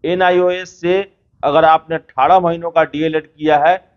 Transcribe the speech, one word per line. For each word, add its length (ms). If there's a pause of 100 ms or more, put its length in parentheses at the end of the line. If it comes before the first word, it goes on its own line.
एनआईओएस 760
से 300 (320)
अगर 220
आपने 300
अठारह 440
महीनों 320
का 120
डीएलएड 440
किया 300
है 200 (200)